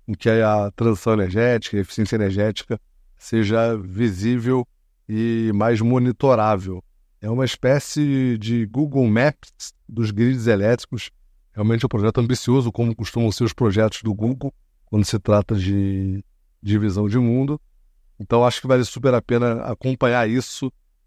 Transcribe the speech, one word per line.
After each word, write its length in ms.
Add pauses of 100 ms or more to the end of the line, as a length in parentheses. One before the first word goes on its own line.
com 80
que 160
a 420
transição 420
energética, 640
a 60
eficiência 340
energética 640 (380)
seja 600
visível 880 (440)
e 440
mais 280
monitorável. 1000 (380)
É 100
uma 140
espécie 920
de 300
Google 400
Maps 640 (160)
dos 220
grids 360
elétricos. 640 (420)
Realmente 300
é 20
um 40
projeto 300
ambicioso, 520
como 240
costumam 360
ser 120
os 80
projetos 520
do 100
Google, 400 (320)
quando 180
se 160
trata 360
de, 680 (400)
de 160
visão 300
de 80
mundo. 420 (580)
Então, 280
acho 160
que 60
vale 180
super 280
a 80
pena 420
acompanhar 680
isso 420 (360)